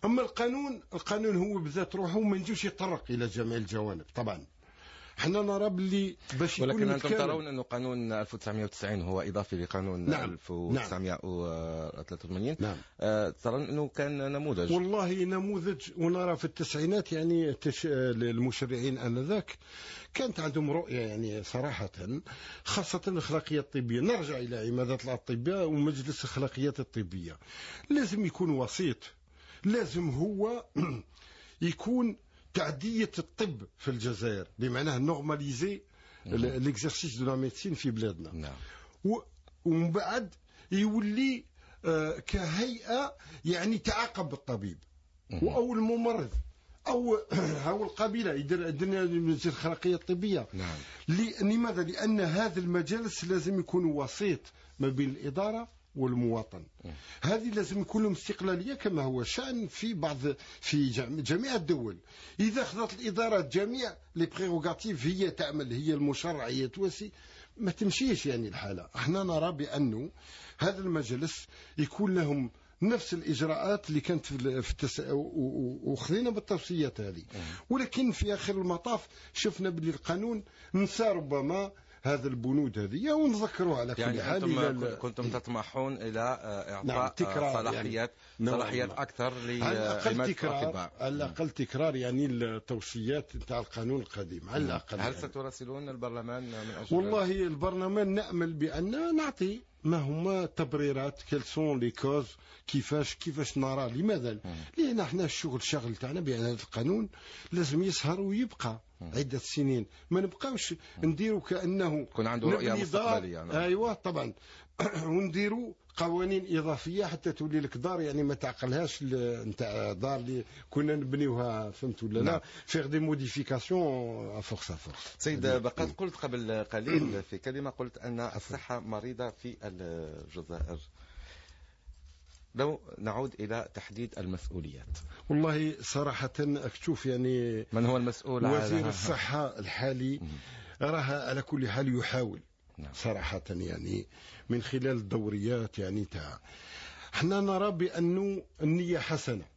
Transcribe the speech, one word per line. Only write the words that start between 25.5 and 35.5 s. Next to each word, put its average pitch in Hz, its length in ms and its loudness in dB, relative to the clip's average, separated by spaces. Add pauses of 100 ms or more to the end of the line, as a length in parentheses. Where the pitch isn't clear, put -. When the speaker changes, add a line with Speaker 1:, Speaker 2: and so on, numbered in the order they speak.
Speaker 1:
ومجلس 147 520 2
الأخلاقيات 131 600 -2
الطبية. 90 580 -4 (520)
لازم 214 360 4
يكون 175 240 0
وسيط. 131 540 0 (600)
لازم 175 460 2
هو 202 560 0 (460)
<clears throat> - 500 -14
يكون 220 560 0 (380)
تعدية 170 640 0
الطب 160 420 -4 (160)
في - 100 -4
الجزائر، 113 600 0 (120)
بمعنى 127 400 2
نورماليزي 147 840 0 (440)